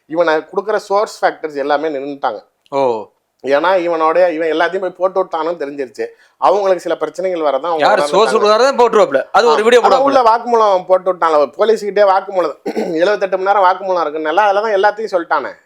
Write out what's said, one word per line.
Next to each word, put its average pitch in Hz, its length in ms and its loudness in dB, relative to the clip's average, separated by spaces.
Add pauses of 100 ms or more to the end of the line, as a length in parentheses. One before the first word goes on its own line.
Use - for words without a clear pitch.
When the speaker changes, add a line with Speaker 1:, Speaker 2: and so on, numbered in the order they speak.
Speaker 1:
இவனை 160 300 0
கொடுக்குற 190 400 -4
சோர்ஸ் 208 400 -4
ஃபேக்டர்ஸ் 156 400 -4
எல்லாமே 143 320 -2
நின்னுட்டாங்க. 139 500 -6 (340)
Speaker 2:
ஓ. 139 80 -2 (640)
Speaker 1:
ஏன்னா 143 320 0
இவனோட, 165 400 0 (140)
இவன் 160 220 -4
எல்லாத்தையும் 175 280 -2
போய் 180 180 -8
போட்டு 185 220 -2
விட்டானுன்னு 170 400 -6
தெரிஞ்சிருச்சு. 139 460 -8 (340)
அவங்களுக்கு 185 420 0
சில 165 140 -4
பிரச்சனைகள் 175 440 -6
வரதான் 147 320 -2
அவங்க 165 60 -2
Speaker 2:
யார் 180 200 2
Speaker 1:
உணர்ந்துட்டாங்க. 190 160 -2
Speaker 2:
சோர்ஸ் 208 200 2
கொடுக்குறாரோ 214 300 2
தான் 269 120 0
போட்டு 220 220 4
விடல. 147 220 2 (120)
அது 214 140 4
ஒரு 220 160 2
வீடியோ 233 200 4
Speaker 1:
அவன் 226 80 2
Speaker 2:
போட்டு 269 140 4
Speaker 1:
உள்ள 277 180 2
வாக்குமூலம் 220 640 2
போட்டு 185 240 2
விட்டான், 165 260 0 (140)
போலீஸ்கிட்டே 208 560 0
வாக்குமூலம், 190 580 0
<clears throat> 190 320 -4
எழுபத்தெட்டு 190 420 0
மணி 190 120 -2
நேரம் 202 160 4
வாக்குமூலம் 185 380 0
இருக்குன்னால 156 420 -2
அதுல 202 140 2
தான் 214 160 -2
எல்லாத்தையும் 208 380 -2
சொல்லிட்டானே. 156 380 -2 (140)